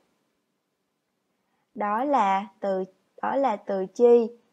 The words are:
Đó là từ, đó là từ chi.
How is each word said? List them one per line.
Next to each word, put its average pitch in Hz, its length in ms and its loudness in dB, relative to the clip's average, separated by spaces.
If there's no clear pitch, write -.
Đó 208 280 -4
là 214 440 0
từ, 190 240 -4
đó 214 140 -4
là 262 200 0
từ 196 300 -6
chi. 240 420 4